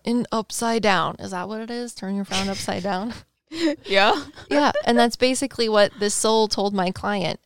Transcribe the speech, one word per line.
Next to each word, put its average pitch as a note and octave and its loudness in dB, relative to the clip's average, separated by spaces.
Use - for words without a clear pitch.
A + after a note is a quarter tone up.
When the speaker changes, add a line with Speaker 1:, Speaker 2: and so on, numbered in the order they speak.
Speaker 1:
in A#3+ 0
upside A3+ -2
down. E3+ 2
Is G3 -10
that F3+ -8
what A3 -8
it A3+ -12
is? A#3+ -10
Turn F#3+ -6
your G3 -4
frown G3 -2
upside G3 -4
down? G3+ -4
<laughs> - -20
Speaker 2:
Yeah. G3+ 4
Speaker 1:
Yeah, C#4+ 4
and A#3+ 4
that's A#3 4
basically B3+ 0
what G#3 4
this G#3 0
soul A3 4
told G3+ 0
my F#3 0
client. F#3+ -4